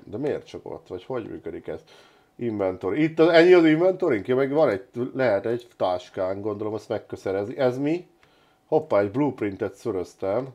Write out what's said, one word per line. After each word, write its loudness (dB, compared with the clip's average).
De -12
miért -4
csak -16
ott? -14
Vagy -12
hogy -8
működik -12
ez? -10
Inventory. -2
Itt 0
az, 6
ennyi 8
az 8
inventorink? 2
Ja, 0
meg 0
van 4
egy, -4
lehet 0
egy -4
táskánk, -4
gondolom, -6
azt -10
megköszerezni. -6
Ez 0
mi? -2
Hoppá, 0
egy 0
blueprintet -4
szöröztem. -4